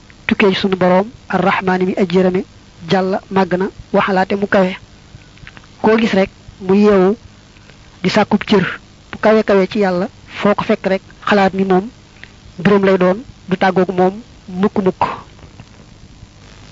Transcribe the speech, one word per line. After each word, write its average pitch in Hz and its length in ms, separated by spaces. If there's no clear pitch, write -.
tukkee 220 280
ci - 80
sunu 190 140
Boroom 185 320
arrahmaani 185 560
mi 185 120
aji 180 200
yërëme 185 260
jàlla 190 300
màgg 190 260
na 185 80
waxalaate 190 420
mu 202 120
kawe. 185 300
Koo 220 160
gis 220 160
rek 196 160
mu 190 140
yeewu 202 400
di 185 60
sàkkub 208 360
cër - 340
bu - 100
kawe 220 220
kawe 190 240
ci 220 120
Yàlla, 185 280
foo - 280
ko 190 80
fekk - 240
rek 190 140
xalaat 196 280
mi 190 120
moom 190 240
mbiram 196 260
lay 190 120
doon, 185 200
du 185 80
tàggoog 185 340
moom 185 300
mukk 190 360
mukk. - 200